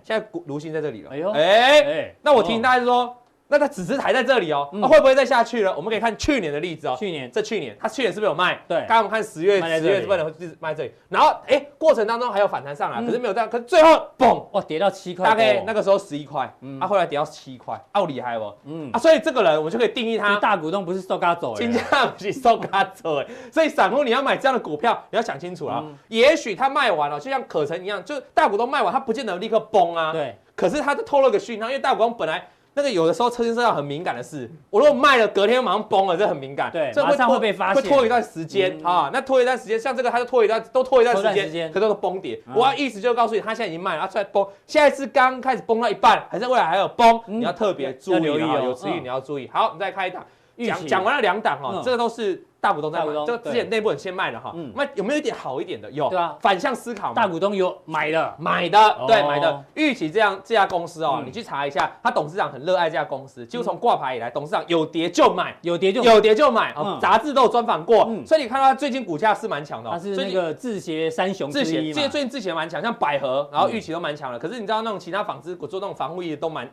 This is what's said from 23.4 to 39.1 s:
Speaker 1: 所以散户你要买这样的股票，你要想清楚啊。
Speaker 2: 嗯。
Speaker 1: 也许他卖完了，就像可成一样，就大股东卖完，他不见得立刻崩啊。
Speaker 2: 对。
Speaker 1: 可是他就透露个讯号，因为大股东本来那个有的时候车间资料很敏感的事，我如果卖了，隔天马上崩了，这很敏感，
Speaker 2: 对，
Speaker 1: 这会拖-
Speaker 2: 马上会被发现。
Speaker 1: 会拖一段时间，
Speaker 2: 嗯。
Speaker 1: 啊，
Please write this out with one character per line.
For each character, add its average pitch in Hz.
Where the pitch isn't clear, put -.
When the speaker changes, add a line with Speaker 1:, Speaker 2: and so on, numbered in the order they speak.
Speaker 1:
所 320
以 302
散 196
户 277
你 247
要 247
买 269
这 240
样 262
的 233
股 156
票， 226
你 -
要 226
想 139
清 180
楚 -
啊。 117
Speaker 2:
嗯。 151
Speaker 1:
也 247
许 226
他 262
卖 269
完 151
了， 147
就 254
像 269
可 156
成 165
一 180
样， 196
就 285
大 320
股 208
东 240
卖 277
完， 180
他 254
不 247
见 240
得 196
立 196
刻 220
崩 170
啊。 160
Speaker 2:
对。 147
Speaker 1:
可 -
是 277
他 285
就 -
透 277
露 262
个 202
讯 214
号， 226
因 269
为 277
大 269
股 190
东 226
本 -
来 160
那 285
个 285
有 165
的 170
时 165
候 240
车 233
间 233
资 233
料 226
很 147
敏 143
感 170
的 120
事， 127
我 202
如 285
果 285
卖 269
了， 226
隔 202
天 254
马 196
上 214
崩 196
了， 180
这 196
很 180
敏 135
感， -
Speaker 2:
对， 147
Speaker 1:
这 285
会 -
拖- -
Speaker 2:
马 285
上 254
会 247
被 214
发 190
现。 269
Speaker 1:
会 214
拖 254
一 -
段 233
时 160
间， 185
Speaker 2:
嗯。 156
Speaker 1:
啊， 175